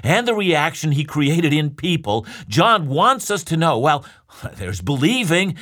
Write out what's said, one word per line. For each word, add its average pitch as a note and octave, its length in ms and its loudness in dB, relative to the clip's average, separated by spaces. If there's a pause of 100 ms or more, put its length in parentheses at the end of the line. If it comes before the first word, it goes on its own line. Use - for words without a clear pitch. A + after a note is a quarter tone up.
and A#3 240 2
the A#3 80 0
reaction D#3+ 560 0
he C#3+ 120 2
created D3 500 0
in D3+ 180 0
people, D3 540 -2 (220)
John F3 400 2
wants G3 440 0
us G3+ 140 -2
to E3 120 -2
know, D#3+ 220 2
well, D3 260 2 (240)
<laughs> - 280 -14
there's F2+ 240 -8
believing E3+ 800 0